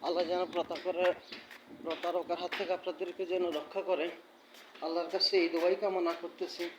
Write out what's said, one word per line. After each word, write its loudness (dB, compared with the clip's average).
আল্লাহ 2
যেন 2
প্রতারকের, -2
প্রতারকের 0
হাত -4
থেকে 0
আপনাদেরকে -4
যেন 4
রক্ষা -4
করে, 2
আল্লাহর 0
কাছে 2
এই 6
দোয়াই 6
কামনা 2
করতেছি। -6